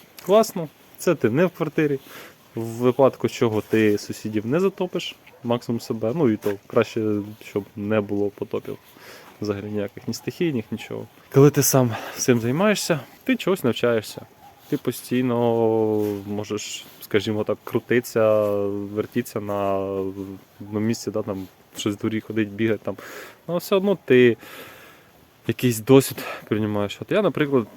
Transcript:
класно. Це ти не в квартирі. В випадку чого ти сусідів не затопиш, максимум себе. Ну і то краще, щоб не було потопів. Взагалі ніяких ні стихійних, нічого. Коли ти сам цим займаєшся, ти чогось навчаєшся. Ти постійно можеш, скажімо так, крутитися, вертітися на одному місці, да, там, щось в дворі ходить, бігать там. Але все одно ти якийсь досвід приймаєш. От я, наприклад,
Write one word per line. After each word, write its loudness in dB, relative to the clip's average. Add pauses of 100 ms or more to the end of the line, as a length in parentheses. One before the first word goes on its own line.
(260)
класно. 2 (300)
Це 2
ти 2
не 2
в 0
квартирі. -2 (560)
В -4
випадку 2
чого 0
ти 4
сусідів -6
не 0
затопиш, -4 (280)
максимум -2
себе. -4
Ну 4
і 2
то -4 (140)
краще, 0 (240)
щоб -6 (120)
не 0
було -2
потопів. -10 (640)
Взагалі -4
ніяких -8
ні -4
стихійних, -4
нічого. -10 (260)
Коли 8
ти 0
сам 4 (260)
цим 2
займаєшся, 0 (240)
ти 0
чогось -2
навчаєшся. 0 (420)
Ти -2
постійно -2 (920)
можеш, -8 (160)
скажімо -2
так, -2
крутитися, 2 (520)
вертітися -4
на -2 (840)
одному -4
місці, -4
да, -4
там, -8 (300)
щось -2
в -12
дворі -4
ходить, -4
бігать -2
там. -8 (500)
Але -4
все 0
одно 2
ти 8 (1080)
якийсь 0
досвід 6 (300)
приймаєш. -2
От -6
я, 2
наприклад, 2 (100)